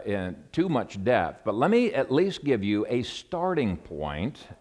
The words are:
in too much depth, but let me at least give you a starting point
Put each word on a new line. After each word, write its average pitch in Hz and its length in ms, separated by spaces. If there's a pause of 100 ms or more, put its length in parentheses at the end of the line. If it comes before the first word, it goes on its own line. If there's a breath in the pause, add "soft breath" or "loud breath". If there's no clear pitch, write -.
in 92 320 (160)
too 175 160
much 107 340
depth, 87 420
but 101 120
let 135 160
me 233 200
at 131 200
least 180 320
give 127 180
you 104 260
a 123 140
starting 170 760
point 76 680 (140)